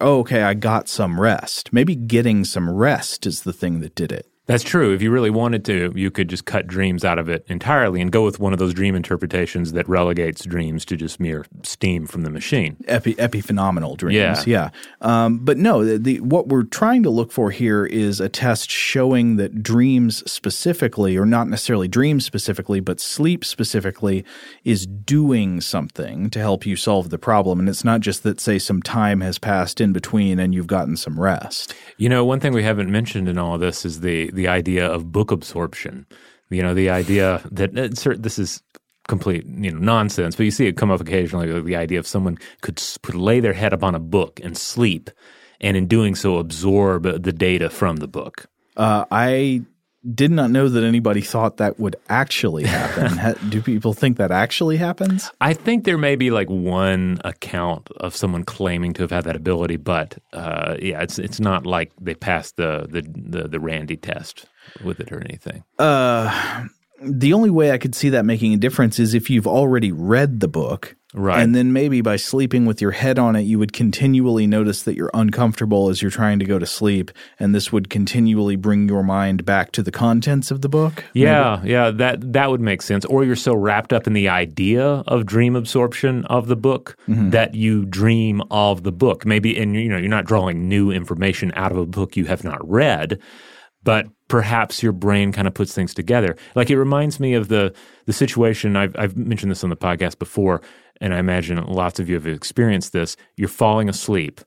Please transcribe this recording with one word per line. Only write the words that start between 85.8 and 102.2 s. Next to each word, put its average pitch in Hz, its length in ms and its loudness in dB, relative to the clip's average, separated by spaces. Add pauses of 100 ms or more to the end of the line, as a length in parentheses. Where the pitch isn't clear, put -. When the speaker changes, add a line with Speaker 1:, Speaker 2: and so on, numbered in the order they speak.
Speaker 2:
of 120 220 0
the 120 100 0
book 127 400 -2 (100)
Speaker 1:
Mm-hmm. 107 220 2
Speaker 2:
that 113 260 2
you 110 300 2
dream 107 560 2 (100)
of 104 320 2
the 95 80 -2
book. 92 340 2
Maybe, 107 320 2
and, 104 180 0
you 113 120 -2
know, 101 100 -2
you're 90 120 -2
not 107 160 0
drawing 92 420 2
new 98 240 2
information 90 640 -2
out 95 160 -2
of 87 60 -2
a 87 80 0
book 92 320 -4
you 92 80 0
have 90 180 -4
not 76 160 -6 (100)
read, 98 500 2 (640)
but 110 220 2 (200)
perhaps 113 560 0
your 113 80 4
brain 101 400 2
kind 98 160 0
of 90 60 -4
puts - 200 -4
things 92 200 -4
together. 98 420 0 (200)
Like, 123 140 2
it 143 80 4
reminds 143 440 2
me 131 140 2
of 110 120 0
the, 101 260 2 (320)
the - 80 -2
situation, 113 640 2
I've, 98 240 0
I've 98 160 -2
mentioned 101 360 -2
this 90 120 -6
on 92 60 0
the 85 80 -4
podcast 87 420 -2
before, 92 420 0 (400)
and 98 120 -2
I 87 60 -2
imagine 90 460 -2
lots 90 340 -4
of 90 100 -4
you 90 60 0
have 78 100 -4